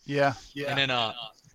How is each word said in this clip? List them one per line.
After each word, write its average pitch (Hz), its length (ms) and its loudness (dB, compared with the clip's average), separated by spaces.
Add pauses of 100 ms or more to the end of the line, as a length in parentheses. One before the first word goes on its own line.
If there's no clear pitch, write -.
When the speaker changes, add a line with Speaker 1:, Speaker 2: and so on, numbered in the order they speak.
Speaker 1:
Yeah. 139 260 4 (220)
Speaker 2:
Yeah. 143 160 -6
And 139 80 0
then, 139 120 2
uh, 117 220 0 (420)